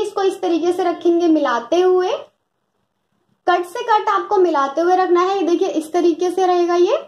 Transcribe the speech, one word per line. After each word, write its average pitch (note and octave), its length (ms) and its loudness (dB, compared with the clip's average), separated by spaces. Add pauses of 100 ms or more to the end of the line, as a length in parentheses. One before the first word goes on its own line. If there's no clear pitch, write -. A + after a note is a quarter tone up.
इसको G4+ 220 -4
इस F#4+ 180 -2
तरीके E4+ 320 -2
से F4+ 120 -2
रखेंगे E4+ 440 0
मिलाते C#4+ 520 0
हुए, F#4 300 2 (1400)
कट F4+ 200 2
से A#4+ 180 -10
कट A4 240 0
आपको G4 280 -2
मिलाते D#4 440 0
हुए F4+ 160 2
रखना F4 240 2
है। F#4 160 0
ये G4 60 -2
देखिए F4 280 0
इस - 220 -6
तरीके F4 380 0
से F#4 160 0
रहेगा F4 280 2
ये। F#4 340 2